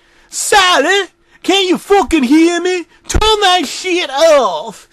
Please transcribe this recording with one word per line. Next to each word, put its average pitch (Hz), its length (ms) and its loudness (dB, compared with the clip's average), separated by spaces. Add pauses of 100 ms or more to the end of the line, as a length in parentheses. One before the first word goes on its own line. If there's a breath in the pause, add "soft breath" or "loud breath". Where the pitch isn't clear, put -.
(300 soft breath)
Sally, 370 800 0 (340 soft breath)
can't 381 240 0
you 339 100 0
fucking 320 460 0
hear 330 380 2
me? 359 240 -4 (220 soft breath)
Turn 440 340 0
that 359 240 2
shit 349 440 -6
off! 254 840 0